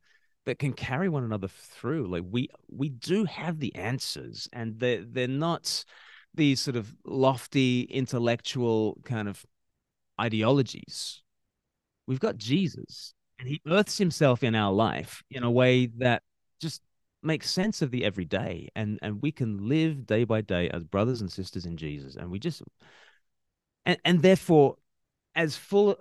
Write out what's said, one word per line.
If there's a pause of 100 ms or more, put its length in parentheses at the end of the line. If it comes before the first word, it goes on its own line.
(460)
that
can
carry
one
another
through.
Like,
we, (200)
we
do
have
the
answers,
and
they're,
they're
not (480)
these
sort
of (120)
lofty
intellectual
kind
of (760)
ideologies. (840)
We've
got
Jesus, (260)
and
he
earths
himself
in
our
life
in
a
way (140)
that (380)
just (420)
makes
sense
of
the
everyday,
and,
and
we
can
live
day
by
day
as
brothers
and
sisters
in
Jesus.
And
we
just, (1200)
and,
and
therefore, (580)
as
full